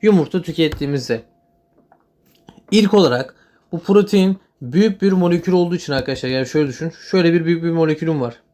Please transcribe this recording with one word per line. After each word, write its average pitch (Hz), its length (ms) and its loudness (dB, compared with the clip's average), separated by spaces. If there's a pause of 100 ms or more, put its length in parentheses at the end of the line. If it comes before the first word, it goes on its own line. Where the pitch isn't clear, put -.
Yumurta 190 400 2
tükettiğimizde 143 800 -4 (1500)
ilk 208 240 4
olarak 135 400 2 (380)
bu 170 60 -6
protein 190 600 2 (240)
büyük 190 400 0
bir 196 100 2
molekül 175 400 0
olduğu 175 220 0
için 156 180 -6
arkadaşlar, 131 360 -4
yani 131 180 -2
şöyle 151 220 -2
düşün. 156 240 -10 (180)
Şöyle 175 220 2
bir 170 120 0
büyük 165 200 -2
bir 170 60 -2
molekülüm 160 500 -2
var. 117 160 -6 (180)